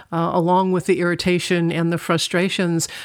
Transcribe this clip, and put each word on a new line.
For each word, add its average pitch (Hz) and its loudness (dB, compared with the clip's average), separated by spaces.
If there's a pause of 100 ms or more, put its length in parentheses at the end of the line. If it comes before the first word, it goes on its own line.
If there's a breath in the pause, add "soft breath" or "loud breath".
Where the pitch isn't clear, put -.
(120)
uh, 165 -2
along 180 2
with 180 0
the 190 2
irritation 175 0
and 170 0
the 165 -2
frustrations. 170 0 (160 loud breath)